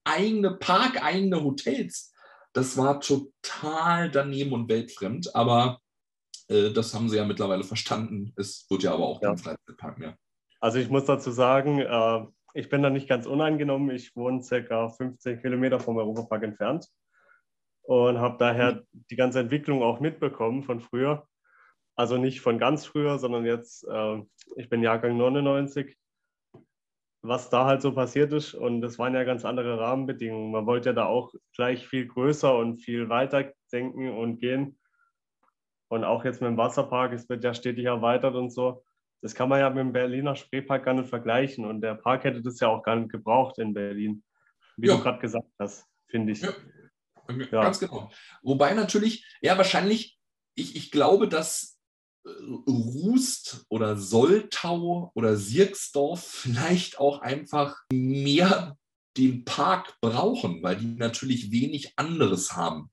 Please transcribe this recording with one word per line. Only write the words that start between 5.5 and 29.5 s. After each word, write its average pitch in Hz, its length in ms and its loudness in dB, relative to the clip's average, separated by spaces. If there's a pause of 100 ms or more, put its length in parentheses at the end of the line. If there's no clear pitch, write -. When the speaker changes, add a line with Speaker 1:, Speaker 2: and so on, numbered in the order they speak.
Speaker 1:
äh, 104 240 4
das 113 240 -2
haben 117 140 0
sie 107 80 2
ja 107 80 2
mittlerweile 98 400 0
verstanden. 110 720 -4
Es - 340 -8
wird 95 140 0
ja 90 100 2
aber 87 140 0
auch - 120 -6
Speaker 2:
Ja. 101 100 2
Speaker 1:
kein 98 80 0
Freizeitpark - 600 -14
mehr. 78 180 -14 (440)
Speaker 2:
Also 113 180 0
ich 123 100 0
muss 135 180 2
dazu 135 260 2
sagen, 131 480 4
äh, 113 440 2 (320)
ich 135 120 -8
bin 143 160 2
da 139 60 4
nicht 139 180 -2
ganz 120 180 0
uneingenommen. 143 640 0
Ich 123 240 -8
wohne 123 300 -2
circa 117 460 -2
fünfzehn 123 520 -8
Kilometer 127 380 2
vom 117 160 -4
Europapark 110 480 -2
entfernt 110 420 -4 (960)
und 123 360 4
habe 120 200 0
daher 120 360 4
Speaker 1:
Mhm. - 360 -18
Speaker 2:
die 120 60 -12
ganze 127 240 2
Entwicklung 139 420 0
auch 117 160 2
mitbekommen 135 640 -2
von 120 160 -6
früher. 135 480 -2 (720)
Also 120 220 2
nicht 131 220 0
von 117 180 2
ganz 139 280 0
früher, 147 320 0
sondern 120 260 -2
jetzt, 117 400 -4
äh, 107 380 -4 (340)
ich 120 120 -12
bin 117 140 0
Jahrgang 117 340 2
neunundneunzig, 139 800 0 (1300)
was 123 280 -4
da 123 140 4
halt 135 180 4
so 135 120 2
passiert 135 380 2
ist. 151 200 -2
Und 120 280 -2
das 117 180 -6
waren 123 160 0
ja 127 100 0
ganz 120 200 -2
andere 120 340 -2